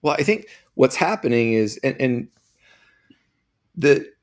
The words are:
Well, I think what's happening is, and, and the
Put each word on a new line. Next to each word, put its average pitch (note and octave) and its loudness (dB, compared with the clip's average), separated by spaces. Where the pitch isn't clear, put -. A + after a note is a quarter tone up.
Well, D3 0
I - 0
think G#3 -2
what's - 2
happening A#2+ 0
is, A2 0
and, C3+ -4
and B2 -2
the C#3 2